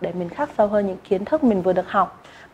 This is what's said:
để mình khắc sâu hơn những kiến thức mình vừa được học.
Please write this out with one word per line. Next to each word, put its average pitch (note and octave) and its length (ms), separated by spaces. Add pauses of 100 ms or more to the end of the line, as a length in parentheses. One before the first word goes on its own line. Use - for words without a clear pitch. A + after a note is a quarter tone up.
để E3+ 120
mình F3 160
khắc D4 280
sâu G#3+ 100
hơn G#3 200
những F#3 160
kiến G3 220
thức D#4 180
mình G#3+ 180
vừa F#3 120
được F3+ 180
học. F#3+ 300 (320)